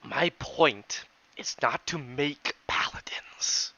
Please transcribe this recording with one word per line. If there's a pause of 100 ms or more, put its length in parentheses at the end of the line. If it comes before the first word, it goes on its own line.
My (100)
point (320)
is
not
to
make (120)
paladins.